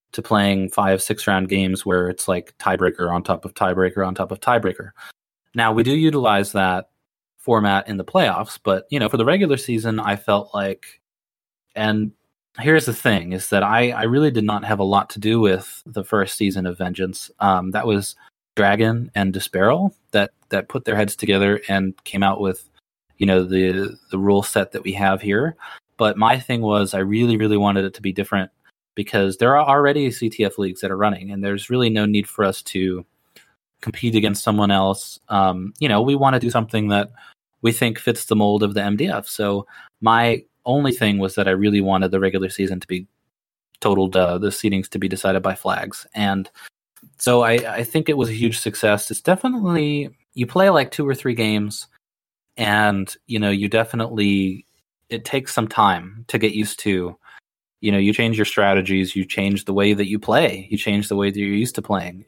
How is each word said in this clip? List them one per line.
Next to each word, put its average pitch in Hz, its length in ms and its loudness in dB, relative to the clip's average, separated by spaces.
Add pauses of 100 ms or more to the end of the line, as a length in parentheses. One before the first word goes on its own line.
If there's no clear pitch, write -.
(120)
to - 100 -8
playing 101 460 0
five, 95 340 0
six - 240 -6
round 95 220 0
games 95 360 -2
where 90 240 0
it's, - 200 -6
like, 90 300 -6
tiebreaker 90 540 -2
on 87 120 -2
top 87 200 -4
of 92 100 -14
tiebreaker 92 520 0
on 92 80 -6
top 95 160 -6
of 95 80 -8
tiebreaker. 110 540 -2 (600)
Now, 113 200 2
we 113 100 2
do 135 140 2
utilize 123 560 2
that 92 380 0 (480)
format 104 480 2
in 104 100 -6
the 95 80 -6
playoffs, 110 560 0
but, 95 300 0
you 143 80 -2
know, 110 100 0
for 127 100 0
the 113 60 2
regular 160 320 2
season, 113 440 -2
I 101 160 0
felt 101 360 0
like, 98 480 -6 (760)
and 107 340 0 (480)
here's 147 280 4
the 120 80 -2
thing, 92 380 0
is 92 180 -8
that 101 120 4
I, 117 280 2
I 110 140 -4
really 139 260 2
did 110 140 0
not 104 200 -2
have 107 140 -2
a 98 60 0
lot 98 260 2
to 104 100 -12
do 110 200 2
with 95 460 0
the 101 180 -8
first 98 320 -2
season 95 300 -2
of 90 120 -6
Vengeance. 92 520 -6 (100)
Um, 92 320 2
that 107 140 -4
was 101 300 0 (400)
Dragon 113 580 2
and 98 200 0
Disparal 120 580 2 (200)
that, 101 200 0 (160)
that 98 200 -4
put 127 160 -8
their 110 120 -2
heads 104 180 0
together 101 540 2
and 95 360 -2
came 101 180 -4
out 98 180 2
with, 95 280 -4 (500)
you 101 80 2
know, 92 180 4
the, 92 540 0 (120)
the 95 80 -4
rule 101 240 4
set - 300 -4
that - 100 -10
we 98 100 -6
have 98 280 0
here. 110 360 -2 (420)
But 107 180 2
my 113 220 4
thing 120 240 -4
was 104 320 2
I 95 60 -2
really, 110 360 2
really 107 200 2
wanted 101 280 2
it 95 100 -8
to - 80 -14
be 95 100 -2
different 95 380 -2 (440)
because 98 420 -2
there 127 200 4
are 147 120 4
already 143 420 4
C 113 200 -4
T 110 140 -2
F 98 120 -2
leagues 95 240 -4
that 98 100 -4
are 95 60 -4
running, 98 340 -2
and 98 140 -6
there's 101 240 -4
really 123 220 0
no 107 160 2
need 104 200 2
for - 180 -2
us 95 180 -2
to 92 420 -4 (800)
compete 113 320 -4
against 101 280 2
someone 104 280 2
else. 98 580 0
Um, 95 500 0
you 147 100 0
know, 104 120 4
we 135 140 2
wanna 135 260 2
do 120 100 -2
something 110 380 0
that 101 220 0 (500)
we 117 120 2
think 113 260 -2
fits - 260 -2
the 110 120 0
mold 104 260 2
of 101 100 0
the 101 100 -2
M 101 140 0
D 165 120 -2
F. 107 180 -6
So 101 400 -4 (340)
my 117 440 2 (200)
only 135 280 0
thing 104 260 2
was 95 160 -2
that 98 120 0
I 95 60 4
really 101 280 2
wanted 95 300 2
the 95 100 0
regular 95 280 0
season 95 320 -4
to - 60 -14
be 92 200 -8 (720)
totaled, 95 360 2
uh, 90 220 2
the 101 120 -2
seedings 98 400 -2
to 95 80 -8
be 95 100 -2
decided 95 340 -2
by 95 120 -2
flags. - 600 -6
And 98 360 -2 (680)
so 123 240 4
I, 113 100 2
I 117 320 -2
think 156 240 -2
it 151 80 0
was 120 120 0
a 110 60 -6
huge 113 240 -2
success. 104 520 0
It's 107 100 -8
definitely, 170 920 0 (240)
you 123 120 -2
play, 190 240 4
like, 151 200 2
two 147 160 -4
or 135 80 0
three 123 200 -2
games, 107 520 -2 (720)
and, 104 580 2 (120)
you 117 120 -4
know, 104 120 2
you 101 180 0
definitely, 107 960 0 (420)
it 117 160 -10
takes - 300 -6
some 113 140 0
time 101 600 0
to 127 100 -2
get 107 160 0
used 107 260 -4
to. 92 360 -2 (640)
You 104 120 0
know, 101 60 4
you 101 140 4
change 113 240 0
your 104 80 2
strategies, 95 680 2
you 95 100 -2
change 98 420 -2
the 98 80 -4
way 101 180 4
that 101 160 0
you 104 100 -4
play, 107 520 0
you 107 60 0
change 101 320 -2
the 104 80 -2
way 101 140 0
that 101 80 -6
you're 101 100 -2
used 107 280 -2
to 107 60 -4
playing. 92 460 -6